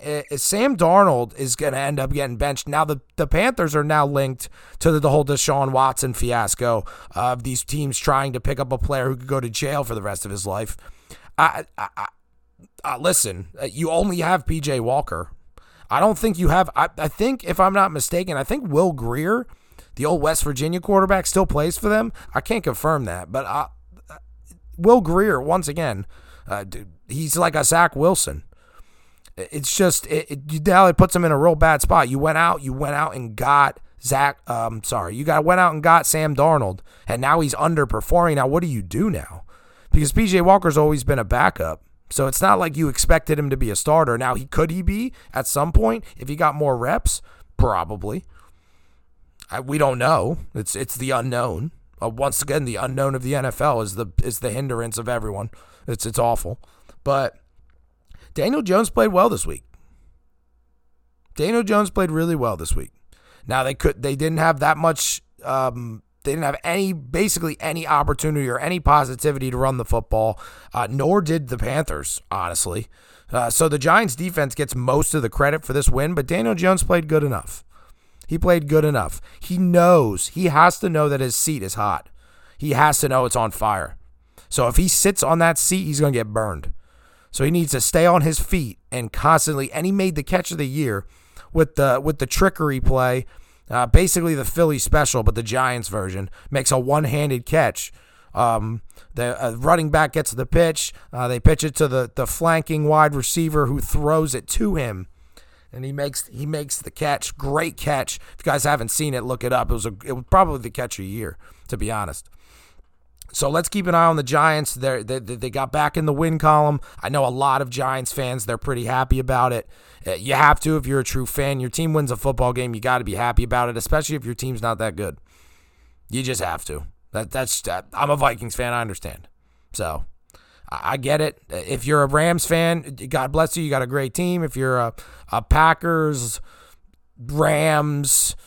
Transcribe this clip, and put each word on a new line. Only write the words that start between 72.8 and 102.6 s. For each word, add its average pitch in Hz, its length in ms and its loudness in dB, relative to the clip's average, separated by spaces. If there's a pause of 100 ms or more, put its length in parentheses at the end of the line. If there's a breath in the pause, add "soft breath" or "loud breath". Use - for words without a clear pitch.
Uh, 120 180 0
so 160 180 4
the 151 120 0
Giants 165 360 2
defense 156 380 -2
gets 143 220 -4
most 131 400 0
of 147 80 0
the 113 60 0
credit 147 360 0
for - 80 -6
this 139 160 2
win, 139 240 2
but 143 140 -2
Daniel 220 260 0
Jones 185 300 2
played 170 240 2
good 151 160 2
enough. 123 420 -6 (640 soft breath)
He 123 100 -4
played 170 320 4
good 151 160 4
enough. 139 340 -2 (200 soft breath)
He 180 180 -6
knows, 175 720 4
he 185 160 -2
has 165 340 6
to 196 100 -2
know 151 200 2
that 139 100 -2
his 127 160 -4
seat 123 280 -2
is 95 100 -6
hot. 104 360 -4 (500 soft breath)
He 147 140 -2
has 147 260 4
to 147 100 0
know 131 160 2
it's 120 100 -2
on 117 140 0
fire. 101 480 -4 (520 soft breath)
So 123 180 0
if 123 100 2
he 185 100 6
sits 196 360 2
on 160 160 2
that 165 180 4
seat, - 280 -2
he's 143 140 -2
gonna 147 120 4
get 113 200 -2
burned. 104 420 -4 (580 soft breath)
So - 120 -4
he 139 60 2
needs 165 220 0
to 131 100 -2
stay 165 240 4
on 170 160 6
his 151 180 0
feet 139 380 -2 (140)
and 127 200 -6
constantly, 151 600 2
and 160 160 -2
he 190 40 0
made 190 220 0
the 151 80 -4
catch 185 300 -2
of 165 80 -6
the 143 80 -2
year 127 400 -4 (460 soft breath)
with 160 220 2
the, 135 260 4
with 147 180 -2
the 139 60 -2
trickery 151 540 2
play, 127 460 2 (440 soft breath)
uh, 123 160 0
basically 165 500 4
the 135 100 -2
Philly 156 340 2
special, 135 440 2
but 101 120 4
the 113 80 -4
Giants 123 460 -2
version, 95 400 -6 (200 soft breath)
makes 135 220 0
a 131 80 4
one-handed 139 640 0
catch. - 460 0 (420 soft breath)
Um, 113 480 -2 (320 soft breath)
the, 120 300 -6
uh, 120 140 -2
running 156 320 2
back 156 240 2
gets 151 180 -2
the 127 140 -6
pitch. 165 480 0 (180 soft breath)
Uh, 123 160 -4
they 123 140 -4
pitch 156 240 8
it 147 100 -4
to 151 140 2
the, 127 260 -2
the 131 100 -2
flanking 160 640 0